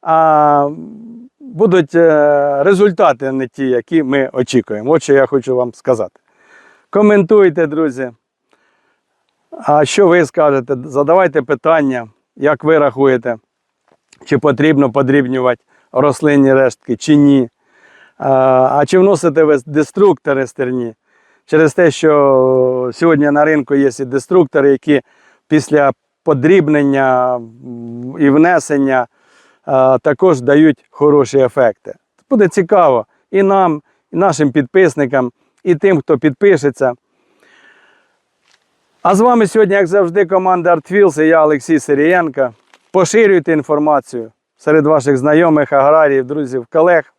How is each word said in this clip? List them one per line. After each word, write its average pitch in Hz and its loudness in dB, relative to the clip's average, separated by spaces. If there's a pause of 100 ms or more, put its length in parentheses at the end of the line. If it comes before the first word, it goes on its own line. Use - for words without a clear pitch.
а 151 2 (680)
будуть, 185 -2
е, 147 0
результати 175 0
не 131 -6
ті, 135 -6
які 127 -2
ми 135 -2
очікуємо. 120 -4
От 143 0
що 139 0
я 135 4
хочу 127 -4
вам 123 -4
сказати. 110 -6 (720)
Коментуйте, 202 2
друзі. 139 -6 (1400)
А 147 0
що 202 2
ви 170 4
скажете? 139 -2 (100)
Задавайте 151 0
питання, 135 -2 (280)
як 143 -2
ви 160 2
рахуєте, 127 0 (880)
чи 147 -2
потрібно 143 0
подрібнювати 131 -2 (280)
рослинні 139 0
рештки, 131 -2
чи 151 -2
ні. 139 2 (680)
А, - -6 (420)
а 143 0
чи 185 0
вносите 170 0
ви 151 2
деструктори 147 -2
стерні? 123 -8 (520)
Через 156 2
те, 170 2
що 131 0
сьогодні 147 0
на 147 0
ринку 147 -2
є 139 0 (100)
і 139 -8
деструктори, 139 0
які 139 0 (460)
після 147 0 (320)
подрібнення, 139 0
м, 120 -16
і 143 0
внесення, 139 0 (580)
а, 131 2
також 147 0
дають 143 2
хороші 143 0
ефекти. 123 -2 (340)
Буде 208 2
цікаво 165 0 (260)
і 196 0
нам, 185 0 (300)
і - -8
нашим 151 0
підписникам, 139 -2 (320)
і 175 0
тим, 180 0
хто 143 -2
підпишеться. 139 -2 (2000)
А 180 0
з 190 0
вами 233 2
сьогодні, 196 0
як 196 0
завжди, 185 0
команда 180 0
Artfields 165 0
і 160 2
я, 160 4
Олексій 151 0
Сирієнко. 143 -2 (380)
Поширюйте 185 2
інформацію 151 -4 (260)
серед 151 0
ваших 143 0
знайомих, 151 0
аграріїв, 139 2
друзів, 131 -8
колег. 165 2 (140)